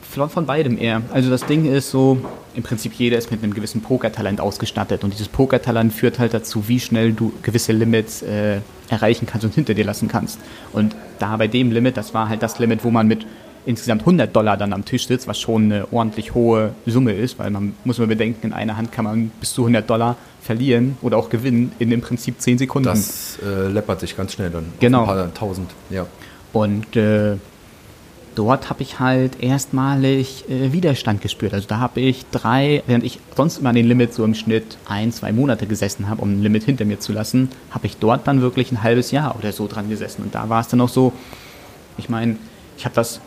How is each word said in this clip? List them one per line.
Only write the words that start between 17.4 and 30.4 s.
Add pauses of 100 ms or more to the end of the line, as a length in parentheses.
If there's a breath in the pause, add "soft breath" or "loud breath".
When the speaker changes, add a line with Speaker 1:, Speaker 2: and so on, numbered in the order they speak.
Speaker 1:
man (100)
muss
immer
bedenken,
in
einer
Hand
kann
man (100)
bis
zu
hundert
Dollar (240 loud breath)
verlieren
oder
auch
gewinnen
in
im
Prinzip
zehn
Sekunden.
Speaker 2:
Das,
äh,
läppert
sich
ganz
schnell
dann
auf
Speaker 1:
Genau.
Speaker 2:
ein
paar
Tausend, (200)
ja. (460 loud breath)
Speaker 1:
Und,
äh, (1000)
dort
hab
ich
halt
erstmalig,